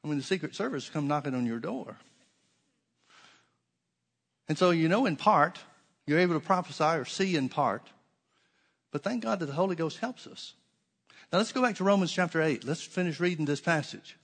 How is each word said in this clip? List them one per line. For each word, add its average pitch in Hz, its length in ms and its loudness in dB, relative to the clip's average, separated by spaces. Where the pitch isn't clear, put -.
I 151 40 -8
mean, 147 80 -2
the 135 60 -4
Secret 160 320 -4
Service 196 360 -6
come 147 180 -2
knocking 143 260 -2
on 123 100 0
your 117 140 -2
door. - 380 -8
And 156 80 0
so 180 140 4
you 165 180 4
know 226 180 2
in 156 100 0
part, 175 420 4
you're 151 140 4
able 175 140 4
to 156 120 -2
prophesy 175 380 0
or 156 200 2
see 190 300 -2
in 135 140 0
part, 117 340 0
but 143 100 -6
thank 226 220 -4
God 214 160 -2
that 160 60 -4
the 139 60 -8
Holy 180 220 0
Ghost 160 240 -4
helps - 300 -8
us. - 260 -18
Now, 170 60 2
let's 220 120 0
go 254 120 0
back 233 140 2
to 190 80 -4
Romans 196 280 4
chapter 175 280 0
eight. 156 220 2
Let's 135 200 -4
finish 175 360 -4
reading 170 260 0
this 143 160 0
passage. - 640 -4